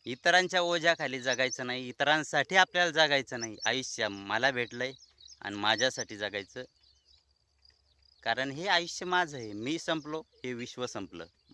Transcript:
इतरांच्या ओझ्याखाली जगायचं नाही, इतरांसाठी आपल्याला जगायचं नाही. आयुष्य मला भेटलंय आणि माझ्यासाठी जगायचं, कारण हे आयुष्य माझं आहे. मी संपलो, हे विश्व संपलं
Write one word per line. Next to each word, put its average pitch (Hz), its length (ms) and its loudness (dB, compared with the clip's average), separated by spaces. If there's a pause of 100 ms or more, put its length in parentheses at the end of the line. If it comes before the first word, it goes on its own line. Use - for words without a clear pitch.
इतरांच्या 180 580 4
ओझ्याखाली 160 580 2
जगायचं 127 460 0
नाही, 127 220 -6
इतरांसाठी 147 680 2
आपल्याला 180 340 4
जगायचं 143 500 2
नाही. 113 240 -8
आयुष्य 117 440 -2
मला 101 420 2
भेटलंय 123 420 -4 (480)
आणि 101 160 -6
माझ्यासाठी 110 600 0
जगायचं, 101 460 -8 (1600)
कारण 123 280 0
हे 151 160 -8
आयुष्य 175 400 0
माझं 175 320 0
आहे. 110 140 -8
मी 120 260 -4
संपलो, 156 440 -4 (220)
हे 127 80 -6
विश्व 123 340 -8
संपलं 90 400 -10 (280)